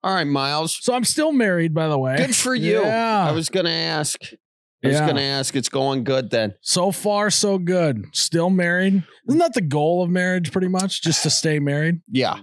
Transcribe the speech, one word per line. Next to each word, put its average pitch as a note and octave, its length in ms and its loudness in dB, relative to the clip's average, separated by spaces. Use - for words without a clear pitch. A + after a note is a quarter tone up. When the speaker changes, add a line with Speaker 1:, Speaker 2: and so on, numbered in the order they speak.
Speaker 1:
All F#3+ 140 -2
right, F3 80 0
Miles. C#3+ 580 -2
Speaker 2:
So A#3+ 120 0
I'm B3 100 0
still D#4 300 0
married, F3+ 400 2
by D#3+ 160 0
the D3 100 0
way. C3 160 -2
Speaker 1:
Good C4 180 0
for B3+ 220 0
you. G#3+ 280 0
Speaker 2:
Yeah. A3 440 0
Speaker 1:
I D3 60 0
was - 160 -2
gonna F3 200 0
ask. E3 480 -2
I C3+ 60 0
was C#3 80 4
Speaker 2:
Yeah. D3+ 100 4
Speaker 1:
gonna D3 140 2
ask. C#3 380 -2
It's B2 100 -2
going C3+ 380 -2
good C3 240 0
then. A2 320 0
Speaker 2:
So F#3 320 0
far, G#3 360 0
so G3 280 0
good. E3+ 560 0
Still E3+ 360 0
married. F#3 540 2
Isn't D4 120 2
that E4 160 2
the A#3+ 60 0
goal D#3 400 2
of F3 80 0
marriage, F3+ 440 0
pretty F#3 160 0
much? F#3 340 -2
Just - 200 0
to D#3 60 0
stay D3+ 300 0
married? D3+ 400 0
Speaker 1:
Yeah. A#2+ 340 0